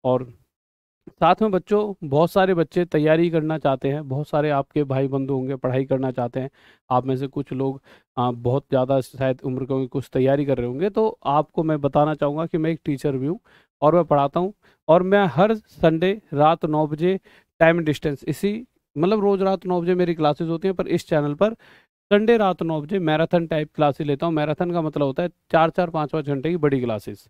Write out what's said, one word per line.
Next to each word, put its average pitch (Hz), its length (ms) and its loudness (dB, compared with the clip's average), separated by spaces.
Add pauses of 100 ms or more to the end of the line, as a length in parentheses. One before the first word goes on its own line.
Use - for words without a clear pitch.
और 127 220 0 (840)
साथ 175 300 2
में 214 100 2
बच्चों, 208 420 0 (120)
बहुत 151 260 2
सारे 190 220 2
बच्चे 170 320 0
तैयारी 160 440 2
करना 160 280 -2
चाहते 139 320 -2
हैं, 147 200 -6
बहुत 139 180 -4
सारे 151 240 0
आपके 143 340 -2
भाई 135 220 -2
बंधु 135 260 -4
होंगे 131 240 -4
पढ़ाई 131 280 -2
करना 135 260 -2
चाहते 123 280 -4
हैं, 131 100 -8 (400)
आप 127 160 0
में 135 120 -2
से 135 100 -6
कुछ 139 260 -8
लोग, 135 280 -4 (360)
आ, 123 140 0
बहुत 120 380 -2
ज़्यादा 131 320 0
शायद 131 400 -4
उम्र 131 240 -6
के 135 80 -4
होंगे, 135 140 -2
कुछ 131 260 -8
तैयारी 139 320 2
कर 135 120 0
रहे 120 100 -4
होंगे, 147 220 -4
तो 220 380 -2
आपको 151 360 0
मैं 156 180 0
बताना 151 340 2
चाहूँगा 151 300 -4
कि 165 120 -6
मैं 160 140 0
एक 160 140 -6
टीचर 139 320 -2
भी 131 100 -4
हूँ 190 120 -4 (420)
और 151 140 4
मैं 175 100 4
पढ़ाता 143 340 2
हूँ 190 140 -4 (340)
और 180 160 6
मैं 196 240 4
हर 180 280 2
संडे 180 640 0 (140)
रात 151 320 2
नौ 151 220 0
बजे 170 320 -2 (400)
टाइम 170 200 6
डिस्टेंस, 151 440 -2
इसी 208 420 -4 (300)
मतलब 196 260 0
रोज़ 196 220 2
रात 190 220 -2
नौ 180 160 -2
बजे 180 140 0
मेरी 175 200 0
क्लासेज 156 340 -2
होती 165 180 -4
हैं, 190 80 -2
पर 180 120 -4
इस 170 200 -4
चैनल 147 260 0
पर 214 220 0 (560)
संडे 214 260 4
रात 190 260 0
नौ 160 180 -2
बजे 185 180 -4
मैराथन 165 480 2
टाइप 156 280 -4
क्लासेज 147 320 0
लेता 143 180 -2
हूँ। 165 80 0
मैराथन 151 380 -2
का 175 100 -2
मतलब 151 240 -2
होता 135 180 -2
है 175 60 -4 (220)
चार-चार, 165 380 2
पाँच-पाँच 156 380 -4
घंटे 143 220 -2
की 175 80 -2
बड़ी 143 240 2
क्लासेज 107 360 -6 (120)